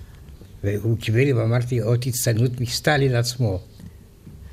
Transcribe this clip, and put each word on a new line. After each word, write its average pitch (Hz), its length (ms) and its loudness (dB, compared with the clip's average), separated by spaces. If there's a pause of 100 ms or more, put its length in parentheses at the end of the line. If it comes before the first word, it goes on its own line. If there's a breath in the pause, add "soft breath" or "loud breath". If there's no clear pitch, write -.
(640 loud breath)
והוא 104 340 0
קיבל, 117 300 2
אם 123 100 2
אמרתי, 120 440 0
אות 120 240 2
הצטיינות 120 540 0
מסטלין 135 540 2
עצמו. 120 460 0 (920 loud breath)